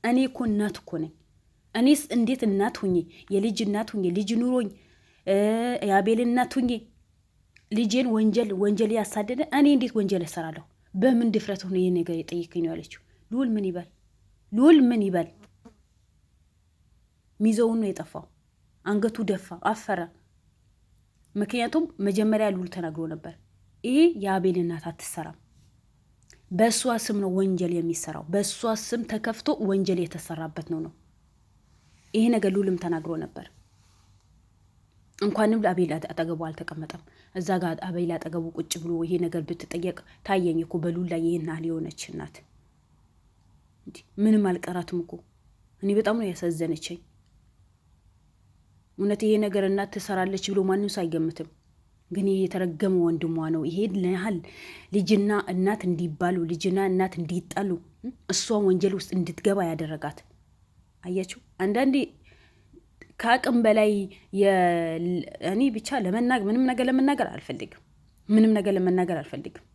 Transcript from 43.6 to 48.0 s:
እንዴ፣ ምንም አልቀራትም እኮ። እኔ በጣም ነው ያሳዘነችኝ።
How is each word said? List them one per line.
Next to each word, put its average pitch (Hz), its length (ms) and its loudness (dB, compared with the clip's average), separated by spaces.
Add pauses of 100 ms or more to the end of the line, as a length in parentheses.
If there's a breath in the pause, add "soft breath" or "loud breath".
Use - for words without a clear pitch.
እንዴ፣ - 140 -18 (200)
ምንም 214 300 4
አልቀራትም 180 540 -4
እኮ። 170 120 -10 (720)
እኔ 196 120 0
በጣም 214 220 2
ነው 226 100 -2
ያሳዘነችኝ። 170 720 -4 (2000)